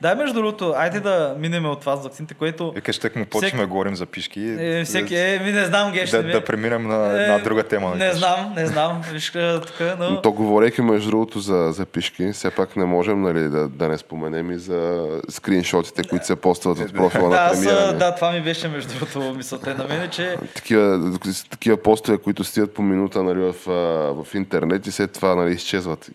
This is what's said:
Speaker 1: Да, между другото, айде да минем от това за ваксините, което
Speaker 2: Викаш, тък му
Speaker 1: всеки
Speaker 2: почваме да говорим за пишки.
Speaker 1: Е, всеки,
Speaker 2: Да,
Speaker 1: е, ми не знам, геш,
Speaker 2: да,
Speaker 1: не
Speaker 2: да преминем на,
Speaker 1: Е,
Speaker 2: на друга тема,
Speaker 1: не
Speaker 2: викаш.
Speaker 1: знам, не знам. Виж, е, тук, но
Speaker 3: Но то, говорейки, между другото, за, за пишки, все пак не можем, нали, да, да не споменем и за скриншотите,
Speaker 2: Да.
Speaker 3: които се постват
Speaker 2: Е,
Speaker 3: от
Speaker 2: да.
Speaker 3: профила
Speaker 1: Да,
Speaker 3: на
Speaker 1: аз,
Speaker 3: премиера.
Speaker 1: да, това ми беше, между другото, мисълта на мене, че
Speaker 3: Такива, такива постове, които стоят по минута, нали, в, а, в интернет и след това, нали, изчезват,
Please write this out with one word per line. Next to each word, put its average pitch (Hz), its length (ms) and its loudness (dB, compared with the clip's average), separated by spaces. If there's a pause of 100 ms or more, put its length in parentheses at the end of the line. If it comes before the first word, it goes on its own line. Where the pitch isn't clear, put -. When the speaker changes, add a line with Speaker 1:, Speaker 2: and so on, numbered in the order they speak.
Speaker 1:
Да, 170 120 2
между 269 200 -2
другото, 208 420 -2
айде 170 240 0
да 175 380 0
минем 165 280 -2
от 143 140 -4
това 139 160 -2
за 139 60 -8
ваксините, 143 320 -14
което 160 380 -4
Speaker 2:
Викаш, - 260 -4
тък - 180 -4
му 117 60 -2
Speaker 1:
всеки 101 100 -6
Speaker 2:
почваме 107 300 0
да 98 40 2
говорим 95 300 -2
за 87 100 -6
пишки. 104 520 -8
Speaker 1:
Е, 165 260 -2
всеки, 185 300 -2
Speaker 2:
Да, 180 200 2
Speaker 1:
е, 190 40 -2
ми 196 140 -2
не 202 120 2
знам, 202 280 0
геш, 180 180 -2
Speaker 2:
да, 113 120 4
Speaker 1:
не 165 100 -2
Speaker 2:
да 110 120 2
преминем 117 380 -2
на, 107 420 2
Speaker 1:
Е, - 40 2
Speaker 2:
на 104 100 4
друга 107 240 2
тема, - 280 0
Speaker 1:
не - 60 -2
Speaker 2:
викаш. 185 220 0
Speaker 1:
знам, 185 380 0
не 165 100 0
знам. 160 360 -2 (100)
Виж, 156 160 -2
е, 170 320 0
тук, - 200 -10 (180)
но 175 120 -2
Speaker 3:
Но 190 120 0
то, 110 100 6
говорейки, 107 500 4
между 107 280 4
другото, 110 300 0
за, 95 300 2
за 90 160 -4
пишки, - 460 -4
все 95 180 -4
пак - 260 -2
не 98 80 2
можем, 90 380 2
нали, 82 260 2
да, 76 200 0
да 69 200 -2
не 78 100 -2
споменем 80 520 -6
и 87 80 -6
за 87 480 -2 (240)
скриншотите, 90 720 0
Speaker 2:
Да. 80 60 -6
Speaker 3:
които 90 180 -4
се 92 100 0
постват 87 420 0
Speaker 2:
Е, 90 40 -4
Speaker 3:
от 104 60 -4
Speaker 2:
да. 92 60 -14
Speaker 3:
профила 92 360 2
Speaker 1:
Да, - 60 6
Speaker 3:
на 180 60 4
Speaker 1:
аз, 175 120 4
Speaker 3:
премиера. 196 380 4
Speaker 1:
да, 175 220 2
това 170 180 0
ми 175 100 -2
беше, 165 260 -4
между 143 220 -8
другото, 131 440 -6
мисълта 131 400 -8
на 135 100 -6
мене, 160 260 -6
че 175 260 -4 (180)
Speaker 3:
Такива, 95 580 4 (380)
такива - 260 2
постове, 107 420 4
които 101 260 -2
стоят 104 300 0
по 107 80 -2
минута, 98 400 2
нали, 92 180 2
в, 90 140 0 (120)
а, 92 60 -2 (420)
в 76 200 -10
интернет 95 520 0
и 98 60 -4
след 98 200 -2
това, 92 220 2
нали, 87 180 2
изчезват, 87 640 -4